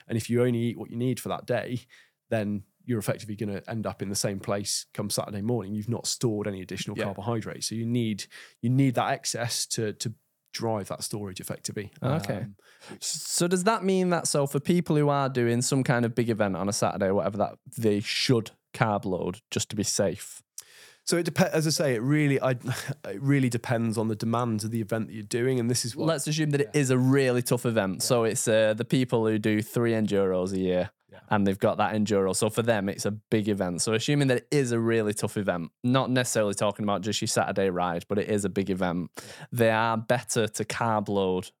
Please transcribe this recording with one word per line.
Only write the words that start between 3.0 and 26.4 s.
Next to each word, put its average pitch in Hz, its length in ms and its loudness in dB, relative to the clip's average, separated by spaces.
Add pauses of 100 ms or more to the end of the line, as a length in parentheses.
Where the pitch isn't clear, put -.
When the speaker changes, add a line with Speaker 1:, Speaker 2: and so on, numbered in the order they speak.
Speaker 1:
effectively - 340 -6
gonna 101 340 -6
end 113 160 -6
up 98 160 -6
in 98 80 -6
the 101 60 -4
same 101 240 -2
place - 560 -4
come 104 160 -4
Saturday 101 320 -6
morning. 107 320 -2
You've 107 140 -6
not 117 180 -4
stored 107 400 -2
any 95 160 -6
additional 92 340 -8
Speaker 2:
Yeah. 107 100 -2
Speaker 1:
carbohydrate. 98 580 -6
So - 100 -6
you 113 100 -4
need, 117 420 -2 (360)
you 117 80 2
need 131 240 4
that 113 180 2
excess - 540 -4
to, 107 280 -4
to 113 200 -6 (380)
drive 110 360 -4
that - 140 -8
storage 101 380 -8
effectively. - 500 -10 (120)
Speaker 2:
Okay. 131 340 -2
Speaker 1:
Um, 98 180 -8 (360)
which - 140 -16
Speaker 2:
So - 440 -2
does 180 160 0
that 180 200 2
mean 185 260 2
that, 170 180 0
so 143 180 2
for 143 140 -2
people 165 360 2
who 147 120 4
are 143 200 2
doing 120 340 2
some 135 200 2
kind 120 220 2
of 117 100 0
big 117 160 2
event 104 260 2
on 95 120 -2
a 101 40 -2
Saturday 101 340 0
or 95 80 4
whatever, 101 240 0
that - 200 -2 (180)
they 104 240 2
should - 520 0 (200)
carb 107 320 0
load 90 360 -4 (100)
just - 200 -2
to 107 60 -8
be 107 60 0
safe? - 600 -2 (640)
Speaker 1:
So - 120 2
it 170 100 2
depe-, 170 240 2
as 156 160 2
I 160 40 2
say, 143 240 2
it 110 80 0
really, 143 380 2
I, 131 100 2
<laughs> 127 540 -6
it 101 160 -8
really 135 280 4
depends 117 500 0
on 110 100 0
the 110 60 0
demands 113 500 -2
of 110 60 -4
the 117 100 -2
event 110 280 -2
that 80 60 -16
you're 110 100 -10
doing, 123 340 0
and 117 120 0
this 120 140 0
is 117 120 -8
what 151 100 -2
Speaker 2:
Let's 156 200 0
assume 151 240 0